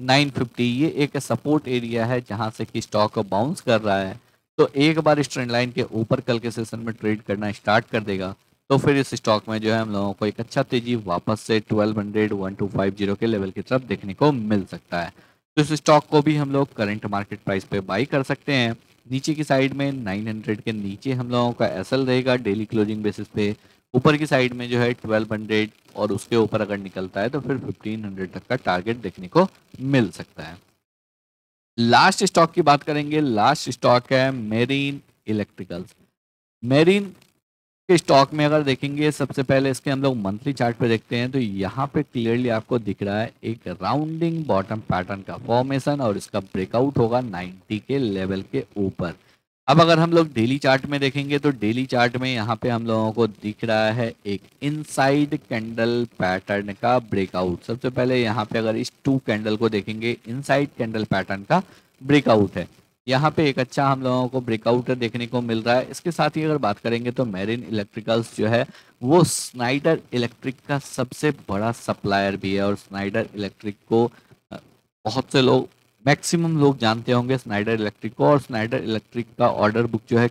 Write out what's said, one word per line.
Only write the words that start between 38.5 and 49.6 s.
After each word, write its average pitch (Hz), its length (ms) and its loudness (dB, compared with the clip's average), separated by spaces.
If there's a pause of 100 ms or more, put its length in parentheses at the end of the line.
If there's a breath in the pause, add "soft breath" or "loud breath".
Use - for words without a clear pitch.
देखेंगे, 143 480 0
सबसे 139 320 -2
पहले 135 280 2
इसके 135 200 -4
हम 135 100 -2
लोग 135 160 2
monthly 107 360 -4
chart 120 240 0
पे 127 100 0
देखते 113 280 0
हैं 123 160 -2
तो 135 80 0
यहाँ 104 540 -2
पे 151 100 0
clearly 120 460 0
आपको 113 300 0
दिख 101 240 -6
रहा 101 160 -2
है 113 120 -4 (120)
एक 113 240 -8 (140)
rounding 160 640 -2
bottom 98 340 0
pattern 95 420 -4
का 87 160 -12
formation 135 640 0
और 104 160 0
इसका - 220 -6
breakout 113 580 -2
होगा 123 240 2
नाइंटी 95 580 -8
के 131 180 -4
level 95 540 -2
के 135 120 -4 (140)
ऊपर। 92 360 -4 (540 soft breath)